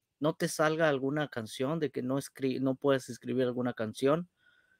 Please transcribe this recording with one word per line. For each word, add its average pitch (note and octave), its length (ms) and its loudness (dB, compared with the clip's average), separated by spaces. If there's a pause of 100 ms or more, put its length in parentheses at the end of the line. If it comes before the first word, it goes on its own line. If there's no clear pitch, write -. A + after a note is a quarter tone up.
(180)
no D3+ 160 2
te E3+ 140 -2
salga D#3 400 2
alguna C#3 400 0
canción, C3 500 -4
de D3 120 -2
que B2+ 120 -6
no B2+ 140 -2
escri-, C3 440 -2
no C3 140 2
puedas C3+ 340 2
escribir B2 360 -2
alguna B2 300 -2
canción? C3+ 540 0 (520)